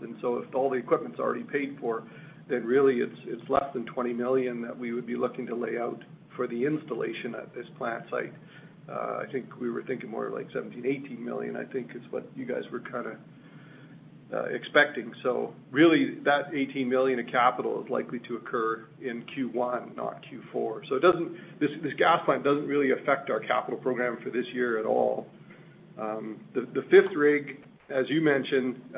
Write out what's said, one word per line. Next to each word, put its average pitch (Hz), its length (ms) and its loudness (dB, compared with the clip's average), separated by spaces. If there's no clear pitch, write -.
And 113 220 -12
so 120 140 0
if - 180 -6
all 131 160 2
the 127 60 0
equipment's - 440 0
already 120 240 -2
paid 143 360 -4
for, 113 220 -2
then 120 160 -2
really 127 360 6
it's, - 260 -4
it's - 240 -8
less - 240 2
than 120 100 -4
twenty 123 300 -4
million 123 480 0
that 120 160 -8
we 120 160 -6
would 123 120 -4
be 120 100 -4
looking 123 320 -2
to 120 60 -4
lay 117 240 -2
out 120 240 -6
for 123 120 -2
the 120 180 -2
installation 113 720 -2
at - 200 -12
this 123 120 -10
plant 117 340 -6
site. 123 220 -4
Uh, 117 340 -4
I - 80 -10
think 131 300 -6
we 120 100 -2
were 117 140 -4
thinking 117 260 -6
more 113 200 -4
like 113 220 -6
seventeen, 117 320 -6
eighteen 131 400 -4
million, 120 320 -4
I 120 80 -6
think 120 300 -6
is 120 160 -12
what 120 240 -6
you 135 100 -8
guys 120 280 -4
were 120 80 -6
kinda, 117 360 -8
uh, 117 120 -2
expecting. 123 680 2
So 117 320 0
really 143 540 6
that 143 280 2
eighteen 135 360 0
million 127 320 4
of 113 80 -6
capital 120 560 2
is - 40 -10
likely 120 320 -2
to 117 160 -8
occur 113 500 -2
in 117 220 -6
Q 127 280 -4
one, 120 460 -2
not 117 320 -6
Q - 220 -14
four. 110 380 -2
So 131 80 0
it - 40 0
doesn't, 165 600 2
this, 147 100 4
this 135 100 -2
gas 165 300 4
plant 131 180 2
doesn't 143 240 2
really 139 240 2
affect - 400 2
our 113 80 0
capital 117 400 0
program 123 460 0
for 127 60 -6
this 123 180 -2
year 123 300 0
at 107 80 -2
all. 117 420 2
Um, 110 440 -6
the, 120 80 0
the 131 280 -4
fifth 196 240 10
rig, 147 480 4
as 131 200 0
you 156 100 4
mentioned, 131 600 4